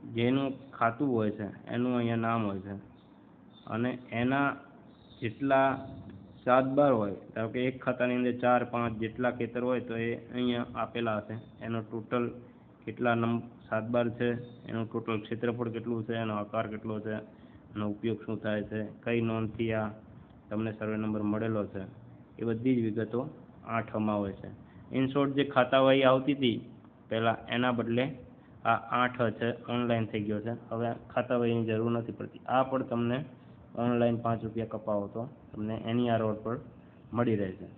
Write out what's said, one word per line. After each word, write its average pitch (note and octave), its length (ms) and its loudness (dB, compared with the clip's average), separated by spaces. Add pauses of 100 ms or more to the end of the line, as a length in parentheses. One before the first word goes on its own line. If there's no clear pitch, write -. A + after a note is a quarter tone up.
(140)
જેનું B2+ 380 2 (200)
ખાતું A#2 360 2
હોય A2 220 2
છે G#2 160 -6 (220)
એનું B2 280 0
અહીંયા A#2 200 2
નામ A2+ 300 2
હોય G2 140 -4
છે G2 140 -8 (920)
અને A2+ 320 -2 (120)
એના C3 460 2 (640)
જેટલા C3+ 580 4 (680)
સાત C3 200 6
બાર C#3 280 6
હોય, G2+ 220 2 (200)
ધારો A2+ 140 -2
કે A2+ 180 -4
એક B2+ 160 0
ખાતાની B2 320 2
અંદર B2 240 2
ચાર B2 260 6
પાંચ A#2 340 -2
જેટલા A2+ 320 0
ખેતર A#2+ 340 -4
હોય B2 160 2
તો A2+ 160 -6
એ A#2 180 0 (200)
અહીંયા B2 400 0
આપેલા A2+ 440 -2
હશે. A2 180 -6 (240)
એનો A2+ 220 -4
ટોટલ A#2 480 -2 (540)
કેટલા A#2+ 300 0
નંબ-, A#2 340 2 (200)
સાત A2 160 -2
બાર A#2+ 240 2
છે, A#2+ 200 -2 (400)
એનું A2+ 200 -4
ટોટલ A2+ 320 -2
ક્ષેત્રફળ A#2+ 500 -4
કેટલું A2+ 360 -4
છે, A#2 80 -2
એનો A2+ 200 -2
આકાર G#2+ 340 -2
કેટલો G#2+ 320 -6
છે, G#2+ 140 -6 (600)
એનો G#2 160 -2
ઉપયોગ G#2+ 340 -2
શું A2 160 -4
થાય G#2+ 220 -2
છે, G2+ 180 -4 (240)
કઈ A#2 160 2
નોંધથી A2+ 520 0
આ A2 160 0 (600)
તમને A2 240 -2
સર્વે G#2+ 240 -4
નંબર G#2+ 260 -2
મળેલો G#2+ 420 0
છે, F#2+ 180 -6 (560)
એ A2 60 -4
બધી A#2 320 2
જ A#2+ 100 4
વિગતો A2 340 0 (440)
આઠમાં A2 520 0
હોય G2+ 160 0
છે. G2 180 -12 (420)
In C3 200 2
short, C#3 220 4
જે C#3 100 4
ખાતા C3+ 360 6
વહી C3+ 220 8
આવતી C3 320 6
હતી B2+ 360 0 (380)
પહેલાં A2+ 280 2 (120)
એના B2 240 2
બદલે A#2 320 2 (600)
આ A#2 140 6 (120)
આઠ B2 300 2 (180)
છે, A#2 100 0 (240)
ઓનલાઈન A#2+ 340 2
થઈ A2 140 -4
ગયો G#2 200 -2
છે. A2+ 120 -4 (180)
હવે A2+ 180 -2 (260)
ખાતા B2 220 0
વહીની A#2 280 2
જરૂર A2+ 260 0
નથી A#2 220 -2
પડતી. G#2 340 -10
આ B2+ 160 4
પણ C3+ 200 0
તમને A#2+ 420 0 (500)
ઓનલાઈન A#2+ 440 2
પાંચ A#2 240 0
રૂપિયા A2 240 -4
કપાવો G#2 420 -2
તો A#2 200 -8 (260)
તમને G#2+ 200 -4 (100)
એન A#2 160 0
ઈ A#2+ 80 2
આર A2+ 140 4 (120)
પર A2+ 240 -4 (540)
મળી A#2 240 2
રહેશે. F#2+ 300 -4 (120)